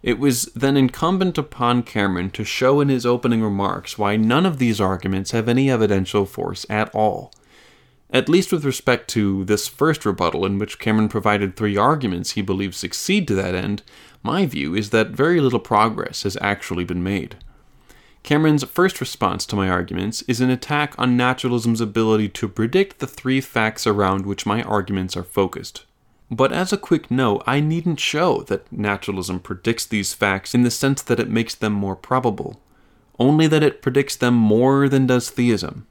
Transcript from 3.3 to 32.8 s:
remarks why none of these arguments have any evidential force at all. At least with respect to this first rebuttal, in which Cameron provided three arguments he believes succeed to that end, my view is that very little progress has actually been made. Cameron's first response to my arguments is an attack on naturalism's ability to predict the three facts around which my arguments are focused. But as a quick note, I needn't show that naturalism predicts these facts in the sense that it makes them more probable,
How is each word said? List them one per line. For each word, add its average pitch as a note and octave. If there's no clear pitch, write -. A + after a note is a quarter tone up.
remarks G2
why G#2
none A#2
of E3
these A2+
arguments F#2+
have A2+
any C3+
evidential G#2
force -
at G#2+
all. -
At C3
least F#3
with D#3
respect B2+
to G2
this G2+
first D#3
rebuttal, F#2
in G2
which G#2
Cameron G#2+
provided G2+
three G#2
arguments G#2+
he G#2+
believes F#2+
succeed F#3
to G#2+
that F#2+
end, G2+
my F3
view D#2
is G#2
that A2
very E3
little B2+
progress -
has F#2+
actually F#2+
been F2
made. F#2
Cameron's D3+
first -
response F#2
to -
my F#2+
arguments F2+
is A#2
an B2+
attack D3
on B2
naturalism's B2
ability G#2+
to -
predict B2+
the C#3+
three C3
facts A2
around G2
which G2
my G#2+
arguments G2
are F2+
focused. -
But B2+
as F#3
a G3+
quick -
note, B2
I C3+
needn't D#3+
show D#3
that -
naturalism G2
predicts -
these G#2
facts G2
in B2
the B2
sense C3+
that A#2+
it A2+
makes A2+
them G#2+
more G2
probable, -